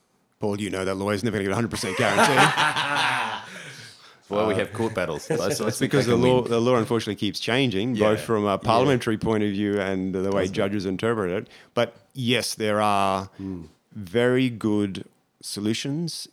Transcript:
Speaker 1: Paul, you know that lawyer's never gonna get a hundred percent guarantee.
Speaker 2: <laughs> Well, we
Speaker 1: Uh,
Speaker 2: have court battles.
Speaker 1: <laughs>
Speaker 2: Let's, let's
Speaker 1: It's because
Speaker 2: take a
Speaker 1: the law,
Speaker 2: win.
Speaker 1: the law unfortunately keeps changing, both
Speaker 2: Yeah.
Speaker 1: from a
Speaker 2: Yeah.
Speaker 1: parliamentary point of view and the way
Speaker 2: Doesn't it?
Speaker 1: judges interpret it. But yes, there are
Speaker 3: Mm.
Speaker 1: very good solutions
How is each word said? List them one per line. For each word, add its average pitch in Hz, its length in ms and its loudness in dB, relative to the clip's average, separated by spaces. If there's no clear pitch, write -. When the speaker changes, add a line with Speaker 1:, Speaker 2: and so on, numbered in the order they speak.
Speaker 1:
Paul, 104 200 -4
you 101 120 -6
know 95 120 -4
that 95 120 -2
lawyer's 101 280 -2
never 107 140 -2
gonna 98 80 -2
get 95 80 -2
a - 20 -2
hundred 113 160 -2
percent - 260 -6
guarantee. 131 360 4
Speaker 2:
<laughs> 143 1160 0
Well, 104 180 2
we 104 60 2
Speaker 1:
Uh, 95 60 0
Speaker 2:
have 98 120 -2
court 110 240 -2
battles. 82 340 -4
Speaker 1:
<laughs> - 0 -
Speaker 2:
Let's, 156 120 -2
let's 101 180 -2
Speaker 1:
It's - 200 -4
because 131 260 2
Speaker 2:
take 120 80 2
a - 40 4
Speaker 1:
the - 80 4
law, 127 180 6
Speaker 2:
win. 110 80 -4
Speaker 1:
the 117 100 2
law 123 160 4
unfortunately 110 400 0
keeps 98 200 -2
changing, 120 580 0
both 107 240 4
Speaker 2:
Yeah. - 60 -8
Speaker 1:
from 104 200 2
a 101 60 4
Speaker 2:
Yeah. 95 120 2
Speaker 1:
parliamentary 120 540 2
point 107 260 0
of 104 60 0
view 101 320 0
and 95 340 -2
the 92 60 -2
way 98 120 2
Speaker 2:
Doesn't 95 100 -2
it? - 20 -8
Speaker 1:
judges 101 300 0
interpret 98 460 0
it. 110 180 -4
But 117 240 -2
yes, 120 420 0
there 107 240 0
are 98 500 2
Speaker 3:
Mm. 90 260 -10
Speaker 1:
very 123 560 2
good 104 540 -2
solutions 139 920 -4